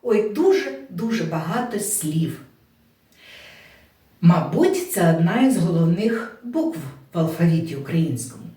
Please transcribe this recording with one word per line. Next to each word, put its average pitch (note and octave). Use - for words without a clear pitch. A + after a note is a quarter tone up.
Ой, G#3+
дуже-дуже A3+
багато D#3+
слів. -
Мабуть, F3
це E3
одна G3
із C4
головних E3+
букв D#4+
в F3
алфавіті D#3+
українському. C#3+